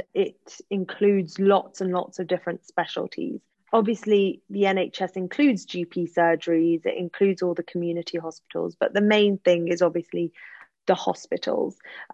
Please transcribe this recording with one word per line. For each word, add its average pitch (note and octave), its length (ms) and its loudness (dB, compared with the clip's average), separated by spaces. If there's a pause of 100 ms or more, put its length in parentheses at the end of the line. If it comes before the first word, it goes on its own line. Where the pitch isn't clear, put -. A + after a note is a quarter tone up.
(140)
it - 560 -4
includes G3 680 0
lots G3 420 2
and F#3 100 -2
lots F3+ 280 -4
of F3 80 -6
different F3+ 380 -4
specialties. - 760 -6 (320)
Obviously, G#3 760 2
the G3 160 0
N F#3+ 120 2
H - 240 -4
S F3+ 100 -4
includes F#3+ 540 0
G F3 180 -6
P F3 240 -4
surgeries, E3 800 2
it - 120 0
includes F3+ 440 0
all F3+ 120 0
the E3+ 100 -4
community E3+ 540 -4
hospitals, E3 600 -8
but - 140 0
the G3+ 80 2
main G#3 380 4
thing E3+ 280 2
is F3 140 -2
obviously E3+ 500 0 (540)
the F#3 100 2
hospitals, - 800 -4 (380)